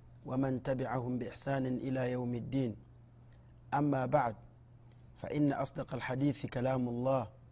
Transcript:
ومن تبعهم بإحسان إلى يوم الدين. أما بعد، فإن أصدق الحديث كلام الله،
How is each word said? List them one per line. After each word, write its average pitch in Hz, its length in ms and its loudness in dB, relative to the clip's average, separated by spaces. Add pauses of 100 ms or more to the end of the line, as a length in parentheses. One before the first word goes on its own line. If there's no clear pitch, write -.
(260)
ومن 131 380 0
تبعهم 127 540 0
بإحسان 135 480 -2
إلى 127 460 0
يوم 123 240 0
الدين. 120 400 0 (1000)
أما 143 320 2
بعد، 127 300 4 (840)
فإن 147 360 2
أصدق - 400 -4
الحديث 131 520 0
كلام 127 440 0
الله، 123 380 0 (240)